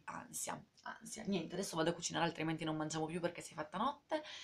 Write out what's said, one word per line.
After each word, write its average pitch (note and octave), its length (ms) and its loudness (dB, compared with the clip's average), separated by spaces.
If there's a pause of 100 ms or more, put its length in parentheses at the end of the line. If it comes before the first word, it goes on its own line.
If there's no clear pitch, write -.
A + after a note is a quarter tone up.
ansia, - 580 -6 (200)
ansia. - 420 -10
Niente, E3+ 300 0
adesso F#3+ 200 0
vado D#3+ 140 6
a E3+ 40 6
cucinare, D#3+ 320 2
altrimenti D#3+ 380 2
non D#3 120 2
mangiamo D#3 300 2
più E3 140 0
perché E3+ 220 0
si - 100 -10
è - 40 -14
fatta D#3 220 -4
notte. D4 460 0 (200)